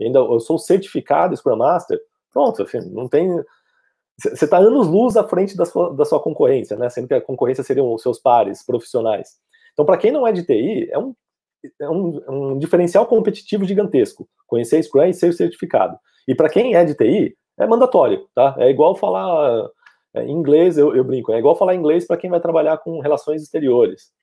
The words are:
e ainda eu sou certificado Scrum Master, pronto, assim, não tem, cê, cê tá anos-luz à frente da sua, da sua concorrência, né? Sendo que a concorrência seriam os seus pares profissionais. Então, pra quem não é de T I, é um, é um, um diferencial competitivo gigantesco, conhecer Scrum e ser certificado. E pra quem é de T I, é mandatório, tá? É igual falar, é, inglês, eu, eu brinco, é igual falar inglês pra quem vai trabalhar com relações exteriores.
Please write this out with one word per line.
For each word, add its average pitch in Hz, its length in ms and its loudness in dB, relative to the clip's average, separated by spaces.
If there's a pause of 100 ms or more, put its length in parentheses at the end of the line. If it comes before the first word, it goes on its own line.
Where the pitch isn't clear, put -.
e 110 40 -6
ainda 127 140 2
eu 117 220 2
sou 156 180 -2
certificado 165 760 -2
Scrum 117 200 -2
Master, 143 420 -2 (340)
pronto, 226 280 0
assim, - 320 -8
não 123 160 -10
tem, 175 220 0 (880)
cê, - 160 -6
cê 147 140 0
tá 180 100 4
anos-luz 214 580 4
à 214 60 4
frente 190 340 -4
da 175 80 -2
sua, 175 300 -2
da 143 100 0
sua 151 160 0
concorrência, 131 560 0
né? 120 140 -4
Sendo 123 160 -8
que 135 80 -2
a 123 60 0
concorrência 131 420 -4
seriam 127 320 -2
os 110 80 -8
seus 117 160 -4
pares 113 480 0
profissionais. 113 720 -4 (360)
Então, 147 140 0
pra 185 100 4
quem 208 140 0
não 269 160 -2
é 220 60 2
de 175 100 -4
T 139 120 0
I, 156 360 -2
é - 80 -6
um, 247 160 -8 (680)
é 147 80 -8
um, 170 400 -6
um 135 300 -6
diferencial 175 480 2
competitivo 208 580 -2
gigantesco, 180 640 -2 (200)
conhecer 123 340 0
Scrum 147 220 2
e 180 100 2
ser 175 180 0
certificado. - 640 -2 (300)
E 131 80 0
pra 156 140 2
quem 220 260 0
é 175 100 6
de 151 120 -2
T 113 100 2
I, 160 300 0 (240)
é - 40 2
mandatório, 226 680 2
tá? 135 240 2
É 123 100 4
igual 151 280 4
falar, 170 720 -2 (460)
é, 120 100 -6
inglês, 156 520 2
eu, 143 200 4
eu 131 80 4
brinco, 123 280 -4
é 117 60 0
igual 139 160 4
falar 185 220 0
inglês 165 280 0
pra 175 120 -2
quem 180 120 -10
vai 175 120 -2
trabalhar 160 380 0
com 165 200 -10
relações 151 420 -4
exteriores. 123 720 -2 (120)